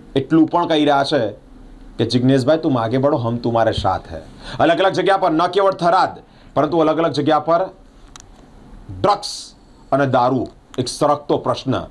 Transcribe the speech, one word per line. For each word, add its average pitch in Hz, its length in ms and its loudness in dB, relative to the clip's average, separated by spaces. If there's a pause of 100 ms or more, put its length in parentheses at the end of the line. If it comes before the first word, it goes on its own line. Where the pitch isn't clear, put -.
(160)
એટલું 156 300 4
પણ 170 200 0
કહી 151 180 2
રહ્યા 139 200 2
છે 117 260 0 (680)
કે 117 60 2
"જિજ્ઞેશભાઈ, 127 540 2
તું 139 240 -2
આગે 113 160 -2
બઢો, 143 180 2
હમ 120 200 -4
તુમ્હારે 113 360 0
સાથ 92 400 -4
હૈ." 80 80 -12 (400)
અલગ 160 200 2
અલગ 190 120 2
જગ્યા 185 240 2
પર, 185 140 0
ન 160 160 0
કેવળ 190 260 2
થરાદ, 170 500 0 (320)
પરંતુ 151 240 0
અલગ 156 200 2
અલગ 165 140 0
જગ્યા 147 280 0
પર 170 240 0 (1400)
ડ્રગ્સ - 540 -4 (380)
અને 139 140 2
દારૂ 127 400 0 (320)
એક 123 100 -4
સરકતો 147 500 -2
પ્રશ્ન. 123 420 -4 (100)